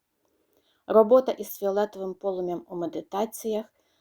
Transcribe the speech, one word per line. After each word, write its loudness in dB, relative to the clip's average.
Робота 6
із -10
фіолетовим -2
полум'ям -6
у -14
медитаціях -6